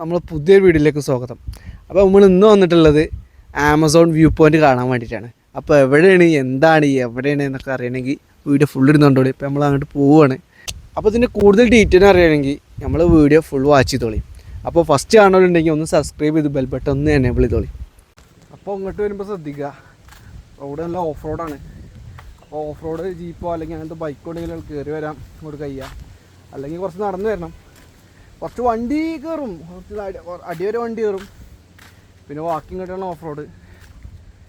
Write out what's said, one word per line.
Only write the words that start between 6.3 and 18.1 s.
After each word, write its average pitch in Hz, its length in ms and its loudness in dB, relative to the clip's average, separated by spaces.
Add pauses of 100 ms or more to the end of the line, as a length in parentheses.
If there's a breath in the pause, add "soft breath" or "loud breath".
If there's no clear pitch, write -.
എന്താണ്, 147 460 2 (180)
എവിടെയാണ് 139 420 -4
എന്നൊക്കെ 135 280 -10
അറിയണമെങ്കിൽ 127 400 -8 (340)
വീഡിയോ 143 220 2
ഫുൾ 135 180 0
ഇരുന്ന് 147 180 4
കണ്ടോളി. 131 260 2
ഇപ്പൊ - 140 -14
നമ്മൾ 143 200 -4
അങ്ങോട്ട് 139 280 -2
പോവുകയാണ്. 143 400 4 (600 loud breath)
അപ്പൊ 156 160 -2
ഇതിന്റെ 240 160 0 (100)
കൂടുതൽ 202 360 4
ഡീറ്റെയിൽ 190 380 4
അറിയണമെങ്കിൽ 151 440 2 (280)
നമ്മൾ 139 160 -2 (160)
വീഡിയോ 151 320 6
ഫുൾ 135 240 -4
വാച്ച് 131 200 4
ചെയ്തോളി. 120 280 -6 (480 soft breath)
അപ്പൊ 147 120 0 (100)
ഫസ്റ്റ് 143 280 0
കാണുന്നവരുണ്ടെങ്കിൽ 185 560 4
ഒന്ന് 156 180 -4
സബ്സ്ക്രൈബ് 151 440 -2
ചെയ്ത് 151 200 -2
ബെൽ 131 160 -4
ബട്ടൺ 135 220 -6
ഒന്ന് 147 240 -2
എനേബിൾ 123 260 0
ചെയ്തോളി. 113 240 -4 (840)